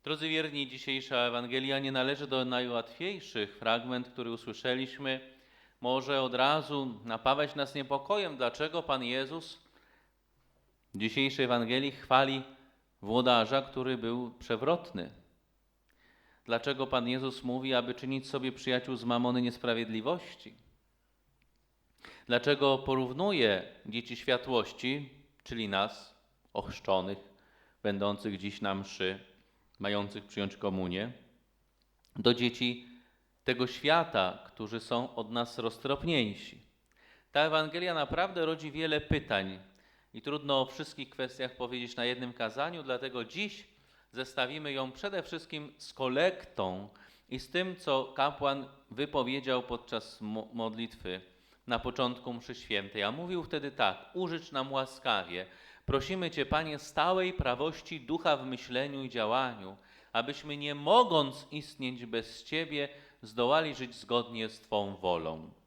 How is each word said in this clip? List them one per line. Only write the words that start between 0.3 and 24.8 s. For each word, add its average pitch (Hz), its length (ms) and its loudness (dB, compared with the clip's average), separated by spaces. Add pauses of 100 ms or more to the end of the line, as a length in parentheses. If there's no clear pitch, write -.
dzisiejsza 131 500 -2
Ewangelia 123 600 2
nie 135 120 -2
należy 139 360 0
do 131 180 2
najłatwiejszych. 123 1120 -2
Fragment, 123 520 0
który 117 220 -6
usłyszeliśmy, 131 880 -4 (640)
może 131 400 2
od 123 140 0
razu 139 720 2
napawać 135 500 2
nas 139 200 -2
niepokojem, 143 640 0
dlaczego 156 460 0
Pan 131 200 0
Jezus 135 560 -4 (1300)
w 98 40 -8
dzisiejszej 131 480 2
Ewangelii 123 460 2
chwali 135 520 4 (580)
włodarza, 120 600 4
który 127 360 -4
był 117 420 -2
przewrotny. 120 680 -2 (1400)
Dlaczego 127 420 0
Pan 123 200 2
Jezus 131 360 -2
mówi, 127 300 0
aby 123 200 4
czynić 131 360 -4
sobie 131 220 -2
przyjaciół 127 440 -2
z 113 80 -8
mamony 123 380 4
niesprawiedliwości? 117 1300 -2 (1600)
Dlaczego 139 500 6
porównuje 131 840 4 (220)
dzieci 117 300 -6
światłości, 127 960 0 (340)